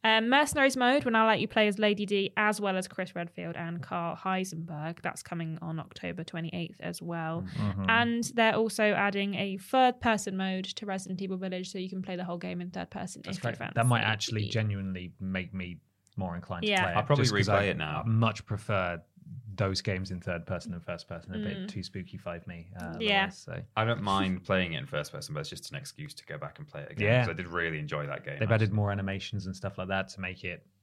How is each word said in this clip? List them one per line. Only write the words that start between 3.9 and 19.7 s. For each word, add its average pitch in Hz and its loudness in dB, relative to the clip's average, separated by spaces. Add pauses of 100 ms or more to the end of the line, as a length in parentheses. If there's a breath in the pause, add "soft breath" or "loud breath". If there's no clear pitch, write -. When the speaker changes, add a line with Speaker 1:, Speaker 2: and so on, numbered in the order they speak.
Speaker 1:
Heisenberg. 170 -4
That's - -6
coming 165 -6
on 160 -6
October 170 -8
twenty-eighth 170 -8
as 175 -8
well. 170 -4 (100)
Speaker 2:
Mm-hmm. 101 0
Speaker 1:
And 233 4 (100)
they're 220 4
also 220 2
adding 202 2
a 196 -2
third 254 4
person 214 2
mode 190 0
to - -8
Resident 190 -4
Evil 190 -2
Village, 185 -4
so 196 -8
you 185 -4
can 190 -4
play 185 -4
the 180 -4
whole 175 -4
game 180 -4
in 180 -6
third 180 -6
person - -8
Speaker 2:
That's 190 -8
Speaker 1:
if - -8
you 120 0
Speaker 2:
great. 110 -4
Speaker 1:
fancy - -8
Speaker 2:
That 117 4
might 120 6
Speaker 1:
it. 110 2
Speaker 2:
actually 110 0
genuinely 98 -2
make 95 -4
me 87 -6 (400)
more 90 -4
inclined 90 -6
Speaker 1:
Yeah. 104 2
Speaker 2:
to 90 4
play 85 0
Speaker 3:
I'll 107 4
Speaker 2:
it, - -2
Speaker 3:
probably 143 6
Speaker 2:
just 107 4
'cause 101 4
Speaker 3:
replay 101 6
Speaker 2:
I 101 4
Speaker 3:
it 87 2
now. 78 -2
Speaker 2:
much 110 4
prefer 92 0 (560)
those 95 2